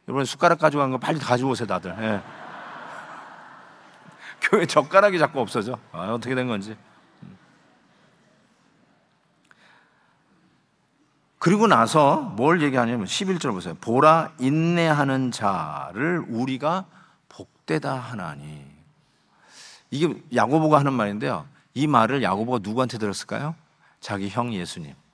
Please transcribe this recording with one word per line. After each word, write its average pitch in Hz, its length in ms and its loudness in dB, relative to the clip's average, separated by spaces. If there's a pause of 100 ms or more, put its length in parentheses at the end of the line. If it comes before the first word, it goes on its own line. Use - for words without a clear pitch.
여러분, 131 180 -2
숟가락 170 340 2
가져간 143 320 2
거 131 60 0
빨리 151 220 -2
가지고 123 320 0
오세요, 117 160 -4
다들. 90 320 -4
예. 107 220 -2 (1080)
<laughs> - 1080 -20
교회 190 240 2
젓가락이 185 540 4
자꾸 143 200 2
없어져. 113 380 -4 (140)
아, 92 200 -6
어떻게 120 240 -4
된 127 120 0
건지. 107 280 -6 (4000)
그리고 208 280 4
나서 147 540 4
뭘 160 400 2
얘기하냐면 123 440 0
십일 190 320 -2
절 156 140 -2
보세요. 90 240 -6
보라, 151 640 4
인내하는 147 920 2
자를 95 960 -4
우리가 131 580 -4 (800)
때다 147 300 -2
하나니. 78 720 -10 (1300)
이게 143 300 -2 (120)
야고보가 147 460 4
하는 139 140 2
말인데요. 104 520 -4 (280)
이 135 140 0
말을 127 360 4
야고보가 110 380 0
누구한테 117 360 -2
들었을까요? 110 580 -6 (440)
자기 98 300 -6
형 120 240 -4
예수님. 85 400 -8 (200)